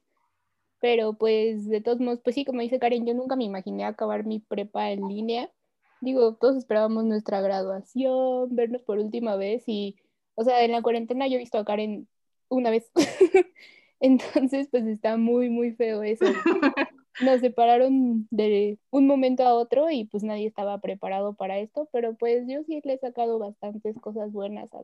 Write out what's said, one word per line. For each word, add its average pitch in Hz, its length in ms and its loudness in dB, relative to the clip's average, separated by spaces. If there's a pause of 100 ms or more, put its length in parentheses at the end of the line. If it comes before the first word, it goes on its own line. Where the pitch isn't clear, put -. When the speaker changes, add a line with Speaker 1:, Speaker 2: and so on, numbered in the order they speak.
(800)
Speaker 1:
Pero, 233 340 2
pues, 220 560 2
de 214 120 0
todos 240 180 0
modos, 240 240 -2
pues 247 120 0
sí, 285 100 -2
como 254 160 -4
dice 240 180 -2
Karen, 240 260 0
yo 233 80 -2
nunca 262 220 -2
me 254 100 -2
imaginé 202 400 -6
acabar 214 400 -4
mi 220 140 -4
prepa 208 520 -6
en 202 160 -6
línea. 226 420 -6 (520)
Digo, 247 340 2
todos 269 220 2
esperábamos 220 480 0
nuestra 214 360 -2
graduación, 247 1120 -2
vernos 233 280 0
por 208 160 -2
última 214 380 -4
vez 202 300 -2
y, 202 300 -4 (380)
o 226 80 -4
sea, 247 200 4
en 233 100 2
la 233 80 0
cuarentena 233 460 -2
yo 262 80 0
he 247 40 2
visto 240 180 -6
a 208 80 -2
Karen 214 420 -4 (420)
una 247 200 2
vez. 226 260 0
<laughs> 359 580 4 (460)
Entonces, 269 680 2
pues, 240 160 0
está 220 320 -2
muy, 240 320 2
muy 233 220 0
feo 220 320 -2
eso. 214 220 0
Speaker 2:
<laughs> 339 680 0 (260)
Speaker 1:
nos 254 200 4
separaron 240 920 4
de 208 460 0 (120)
un 277 180 4
momento 262 360 2
a 247 100 6
otro 240 360 2
y, 247 160 -2
pues, 208 180 -6
nadie 214 240 -4
estaba 202 320 -6
preparado 190 560 -6
para 190 240 -6
esto, 254 320 -8
pero, 233 240 -2
pues, 233 320 0
yo 277 160 -6
sí 302 200 -8
le 277 100 -4
he 262 40 -4
sacado 240 420 -4
bastantes 214 600 -10
cosas 214 320 -10
buenas 208 420 -10
a - 100 -16